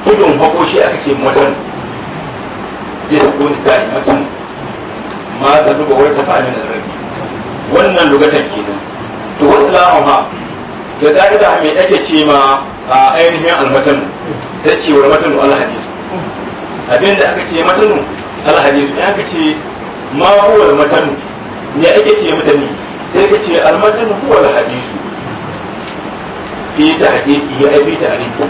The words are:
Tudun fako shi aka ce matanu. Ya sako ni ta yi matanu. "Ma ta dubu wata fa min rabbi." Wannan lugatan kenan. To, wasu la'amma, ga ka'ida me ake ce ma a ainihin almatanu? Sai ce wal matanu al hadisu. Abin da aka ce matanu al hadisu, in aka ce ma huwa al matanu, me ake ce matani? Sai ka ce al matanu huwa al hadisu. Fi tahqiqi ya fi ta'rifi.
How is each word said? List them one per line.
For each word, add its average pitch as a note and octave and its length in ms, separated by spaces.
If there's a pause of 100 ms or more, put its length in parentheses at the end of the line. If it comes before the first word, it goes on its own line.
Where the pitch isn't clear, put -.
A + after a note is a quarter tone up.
Tudun F3 340
fako D#3 300
shi - 160
aka - 160
ce C#3 180
matanu. C3+ 380 (1500)
Ya D3 140
sako C#3 240
ni C#3+ 160
ta C#3 160
yi - 160
matanu. C#3+ 300 (1120)
"Ma C#3 240
ta C#3+ 100
dubu C#3+ 220
wata D3 260
fa F3+ 220
min B2+ 100
rabbi." A2+ 400 (800)
Wannan F3 400
lugatan D3 400
kenan. G2+ 280 (600)
To, C#3+ 100
wasu C#3+ 220
la'amma, E3+ 560 (760)
ga D3+ 80
ka'ida G3+ 400 (140)
me D3+ 100
ake - 300
ce D#3 240
ma C#3 340 (300)
a E3 260
ainihin E3+ 320
almatanu? C#3 540 (580)
Sai D3+ 160
ce - 160
wal C#3 160
matanu - 320
al C3+ 160
hadisu. A2+ 320 (1040)
Abin G3 260
da - 160
aka F3+ 140
ce E3 160
matanu G3 340 (480)
al D3+ 160
hadisu, C#3+ 320
in D#3 80
aka F#3+ 240
ce D#3 300 (580)
ma D#3+ 140 (160)
huwa G3+ 260
al C#3+ 60
matanu, D3 400 (640)
me E3 80
ake - 320
ce D#3+ 100
matani? C#3+ 380 (460)
Sai F#3+ 160
ka G#3 80
ce F3+ 240
al - 160
matanu G#3+ 440
huwa - 200
al C#3+ 120
hadisu. B2 420 (1800)
Fi D3+ 120 (120)
tahqiqi C#3 640
ya C#3+ 80 (160)
fi - 160
ta'rifi. A2 480